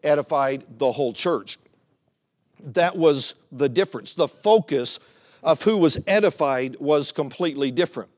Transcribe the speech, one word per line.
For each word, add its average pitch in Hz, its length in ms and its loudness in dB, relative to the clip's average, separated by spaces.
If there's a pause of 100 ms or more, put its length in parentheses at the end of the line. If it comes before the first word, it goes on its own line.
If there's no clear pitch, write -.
edified 139 600 0 (120)
the 131 140 2
whole 123 220 -2
church. 131 440 -4 (1000)
That 170 360 -2
was 151 380 2 (180)
the 139 160 -2
difference. 131 460 -4
The 156 140 0
focus 151 720 0 (420)
of 156 220 0
who 214 140 2
was 165 280 4
edified 139 760 0
was 147 320 0
completely 143 600 -4
different. 127 460 -4